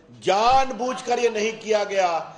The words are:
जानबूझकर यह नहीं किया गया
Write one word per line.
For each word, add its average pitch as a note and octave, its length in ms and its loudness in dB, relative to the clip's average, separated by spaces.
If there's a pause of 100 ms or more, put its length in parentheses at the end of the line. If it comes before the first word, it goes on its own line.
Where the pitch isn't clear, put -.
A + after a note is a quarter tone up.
(200)
जानबूझकर B3 960 0
यह A#3 120 2
नहीं G#3+ 300 -4
किया G#3 240 0
गया F3+ 360 0 (180)